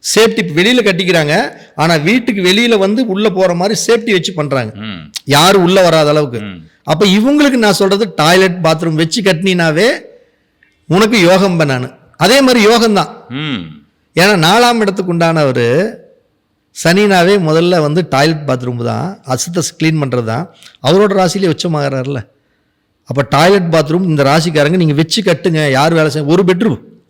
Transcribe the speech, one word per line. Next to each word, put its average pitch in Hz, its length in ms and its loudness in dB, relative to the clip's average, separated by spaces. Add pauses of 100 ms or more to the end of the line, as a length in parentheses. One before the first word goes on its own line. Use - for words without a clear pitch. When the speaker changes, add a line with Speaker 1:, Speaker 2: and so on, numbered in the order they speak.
(160)
Speaker 1:
சேஃப்டி 220 260 2
வெளியில 175 400 0
கட்டிக்கிறாங்க, 180 680 0 (260)
ஆனா 165 200 0
வீட்டுக்கு 202 460 0
வெளியில 214 360 2
வந்து 208 300 0
உள்ள 208 220 -2
போற 185 240 0
மாதிரி 185 340 -2
சேஃப்டி 226 240 0
வச்சு 185 220 -2
பண்றாங்க. 131 460 -6
Speaker 2:
ம். 92 320 -14 (140)
Speaker 1:
யாரும் 175 380 2
உள்ள 185 180 4
வராத 160 280 4
அளவுக்கு. 147 300 -2
Speaker 2:
ம். 92 260 -14 (180)
Speaker 1:
அப்ப 160 220 0
இவங்களுக்கு 262 520 2
நான் 208 160 2
சொல்றது, 196 420 -2
டாய்லெட், 180 480 2
பாத்ரூம் 160 300 0
வச்சு 160 280 -2
கட்டினீனாவே 180 680 0 (1000)
உனக்கு 214 320 2
யோகம் 185 360 4
நானு. 135 340 -2 (280)
அதே 233 240 2
மாதிரி 254 200 2
யோகம் 226 320 2
தான். 175 240 -2 (120)
Speaker 2:
ம். 135 300 -8 (600)
Speaker 1:
ஏன்னா, 180 280 2
நாலாம் 233 320 2
இடத்துக்கு 190 340 -2
உண்டானவரு 160 880 0 (840)
சனினாவே 190 540 2
முதல்ல 170 440 0
வந்து 151 280 -2
டாய்லெட், 147 380 0
பாத்ரூம் 123 360 -4
தான், 120 440 -6
அசுத்தத்தை 156 560 -6
கிளீன் 160 180 0
பண்றது 123 220 -4
தான். 113 320 -6 (280)
அவரோட 190 300 2
ராசியிலே 185 400 0
உச்சமாகறாருல. 139 720 -6 (760)
அப்ப 135 260 -4
டாய்லெட், 170 460 2
பாத்ரூம் 156 280 0
இந்த 156 200 0
ராசிக்காரங்க 151 520 0
நீங்க 165 180 2
வச்சு 160 280 -2
கட்டுங்க. 160 500 0
யார் 143 220 2
வேலை 156 160 2
செய்ய, 151 180 -4
ஒரு 175 160 2
பெட்ரூம் 180 360 0 (300)